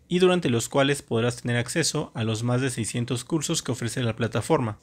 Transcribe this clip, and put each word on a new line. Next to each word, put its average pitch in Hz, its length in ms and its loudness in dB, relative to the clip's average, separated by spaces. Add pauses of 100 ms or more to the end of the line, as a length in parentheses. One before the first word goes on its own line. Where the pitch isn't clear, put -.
(120)
y 175 80 2
durante 180 300 4
los 117 180 0
cuales 139 340 2
podrás 117 400 0
tener 120 140 -2
acceso 139 580 -2
a 113 120 -2
los 110 180 -2
más 123 160 2
de 131 100 0
seiscientos 123 540 -4
cursos 160 400 -2
que - 80 -4
ofrece 127 320 -4
la 113 140 -2
plataforma, 117 640 0